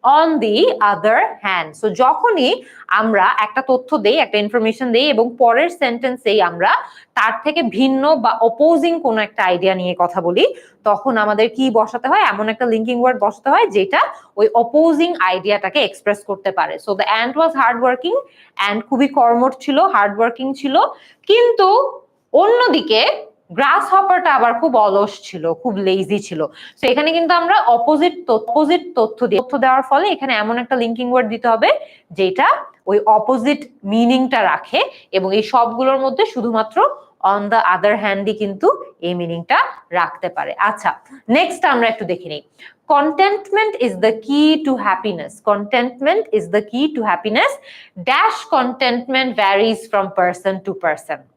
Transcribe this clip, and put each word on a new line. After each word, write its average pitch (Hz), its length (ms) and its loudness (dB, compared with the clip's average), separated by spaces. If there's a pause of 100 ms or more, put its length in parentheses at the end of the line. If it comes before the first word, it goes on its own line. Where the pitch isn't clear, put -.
on 302 340 4
the 220 200 0 (340)
other 214 260 2
hand। 185 640 -4
So, 214 120 -2
যখনই 285 680 2 (260)
আমরা 208 500 2
একটা 214 240 -2
তথ্য 262 360 -2
দেই, 220 200 2
একটা 240 200 0
ইনফরমেশন 220 540 -2
দেই 262 180 2
এবং 240 280 0
পরের 247 300 4
সেন্টেন্সেই 247 760 -2
আমরা 175 300 0 (420)
তার 220 180 0 (120)
থেকে 302 180 -2
ভিন্ন 262 540 0
বা 226 140 0
অপোজিং 285 720 2
কোনো 226 200 -2
একটা 208 240 -2
আইডিয়া 185 300 0
নিয়ে 180 240 -4
কথা 175 220 0
বলি, 180 340 0 (300)
তখন 214 320 0
আমাদের 214 320 2
কি 262 220 -2
বসাতে 226 380 -2
হয়? 370 120 2
এমন 214 280 0
একটা 220 180 -2
লিঙ্কিং 226 340 -2
ওয়ার্ড 247 200 2
বসাতে 202 300 -2
হয় 415 160 4
যেটা 202 340 0 (360)
ওই 214 180 4
অপোজিং 311 680 2
আইডিয়াটাকে 185 640 0
এক্সপ্রেস 202 400 -4
করতে 196 260 -6
পারে। 160 280 -4 (100)
So, 202 100 -2
the 202 80 -2
ant 247 360 -2
was 320 200 0
hard 240 200 0
working, 254 340 0 (540)
ant 214 180 -4
খুবই 269 200 0
কর্মঠ 247 520 2
ছিল, 285 200 0
হার্ড 208 380 0
ওয়ার্কিং 233 360 -2
ছিল, 277 240 -2 (480)
কিন্তু 453 760 4 (320)
অন্যদিকে 339 1000 2 (220)
গ্রাসহপারটা 349 840 2
আবার 240 260 2
খুব 262 160 0
অলস 202 460 0
ছিল, 165 320 -6
খুব 190 220 -6
লেজি 190 420 -2
ছিল। 160 280 -6 (360)
So, 254 80 2
এখানে 302 220 0
কিন্তু 339 220 2
আমরা 349 260 2
অপোজিট 294 540 2 (120)
তথ্য, 220 240 0
অপোজিট 311 320 2 (120)
তথ্য 220 320 0
দিয়ে, 196 160 0
তথ্য 254 160 -4
দেওয়ার 262 240 2
ফলে 294 260 2
এখানে 269 260 -2
এমন 220 240 -2
একটা 247 180 -4
লিঙ্কিং 233 340 -4
ওয়ার্ড 247 180 2
দিতে 226 200 -4
হবে 226 200 2 (420)
যেটা 190 380 0 (380)
ওই 202 200 2
অপোজিট 233 640 0 (140)
মিনিংটা 240 580 0
রাখে 180 400 0 (300)
এবং 190 240 0
এই 214 60 0
সবগুলোর 240 560 0
মধ্যে 269 280 0
শুধুমাত্র 226 560 -2 (400)
on 202 280 0
the 185 280 2
other 208 160 2 (100)
hand-ই 202 300 -2
কিন্তু 214 500 -2 (160)
এই 175 140 -4
মিনিংটা 170 440 -2 (320)
রাখতে 175 380 -4
পারে। 147 300 -8
আচ্ছা, 202 400 -2 (300)
নেক্সট 302 360 0
আমরা 247 240 2
একটু 220 160 -4
দেখে 170 240 -8
নিই। 147 140 -12 (460)
"Contentment 392 840 0 (100)
is 220 180 -2
the 214 120 2 (160)
key 302 360 2
to 277 80 0 (140)
happiness। 180 460 -4 (160)
Contentment 247 760 0 (160)
is 175 140 -4
the 208 80 2
key 240 260 -4 (100)
to 247 40 -4 (100)
happiness। 233 420 0 (500)
Dash 330 360 0 (160)
contentment 254 840 -2
varies 208 440 0 (120)
from 196 140 0 (140)
person 180 340 -2 (120)
to 202 60 -6 (120)
person।" 156 320 -4 (200)